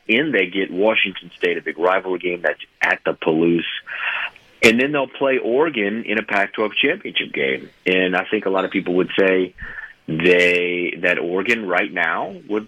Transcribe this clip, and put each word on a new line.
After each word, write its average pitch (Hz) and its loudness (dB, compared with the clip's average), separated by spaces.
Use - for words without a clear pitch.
and 127 2
they 95 2
get 92 -2
Washington 98 0
State, 87 0
a 82 -6
big 80 -8
rivalry 92 0
game 87 -4
that's 78 -2
at 92 0
the 82 0
Palouse. 82 2
And 117 6
then 143 0
they'll 139 0
play 135 0
Oregon 113 0
in 104 -2
a 110 0
Pac-twelve 104 0
championship - -2
game. 67 -4
And 92 2
I 92 0
think 107 -2
a 95 -2
lot 95 0
of 90 -4
people 90 -2
would 90 2
say 92 2
they, 87 2
that 90 2
Oregon 95 -2
right 90 0
now 90 -2
would 107 -2